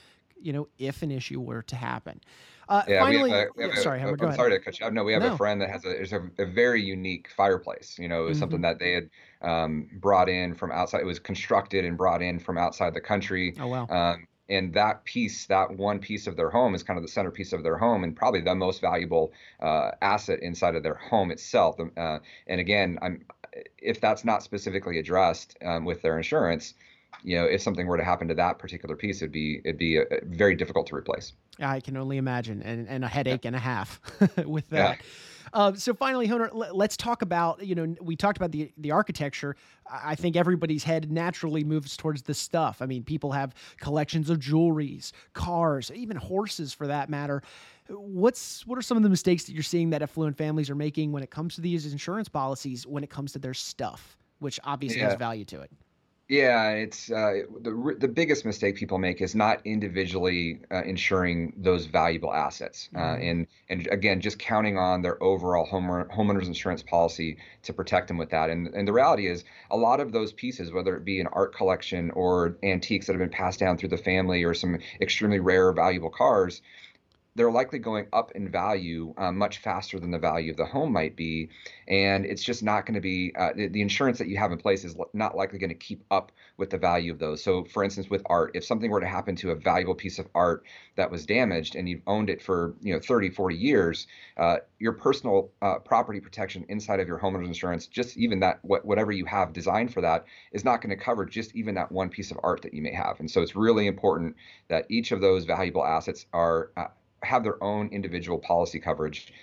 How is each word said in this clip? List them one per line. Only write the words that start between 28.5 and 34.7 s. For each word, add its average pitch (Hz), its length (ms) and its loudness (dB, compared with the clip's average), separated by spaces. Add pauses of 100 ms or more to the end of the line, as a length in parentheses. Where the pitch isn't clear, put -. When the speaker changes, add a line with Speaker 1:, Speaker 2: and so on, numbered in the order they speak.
Speaker 2:
particular 80 360 -10
piece, 98 260 -4
it'd 76 100 -6
be, 76 320 -4
it'd 80 140 -4
be, 80 220 4
uh, - 40 6 (200)
very 90 320 4
difficult - 320 0
to 73 80 -8
replace. - 380 -6 (260)
Speaker 1:
I 135 200 -2
can 135 180 -8
only 135 200 -4
imagine, 120 440 -4
and, 113 260 -8
and 131 160 -6
a 120 40 -2
Speaker 2:
Yeah. 107 40 -6
Speaker 1:
headache 127 340 -2
and 120 100 -4
a 127 40 -4
half 117 400 -4 (200)
<laughs> 175 260 4
with 151 260 -4